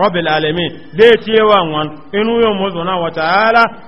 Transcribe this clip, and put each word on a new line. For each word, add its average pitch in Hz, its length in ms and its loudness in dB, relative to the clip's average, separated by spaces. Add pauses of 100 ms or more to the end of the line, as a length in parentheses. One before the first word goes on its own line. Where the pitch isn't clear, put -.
rabbil 175 260 -2
alamin. 156 440 -2 (260)
De 226 140 6 (120)
tiye 220 200 0
wa 202 220 4
nwan, 151 220 -4 (260)
inu 233 280 0
yo 220 120 2
mo 196 160 -2
zona 180 280 -4
wa 165 140 -4
ta'ala 196 520 2 (240)